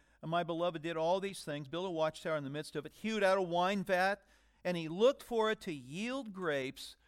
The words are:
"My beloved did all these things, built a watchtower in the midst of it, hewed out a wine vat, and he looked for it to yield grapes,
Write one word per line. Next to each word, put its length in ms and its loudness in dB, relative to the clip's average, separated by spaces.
"My 200 0
beloved 380 -2
did 140 -4
all 220 4
these 240 -6
things, 240 -6
built 200 -4
a 40 -4
watchtower 460 0
in 80 -4
the 60 -8
midst 260 -6
of 100 -6
it, 80 -16
hewed 300 0
out 140 6
a 40 2
wine 400 2
vat, 400 2
and 140 0
he 100 -4
looked 380 4
for 260 2
it 120 -2
to 100 -6
yield 600 -6
grapes, 640 -2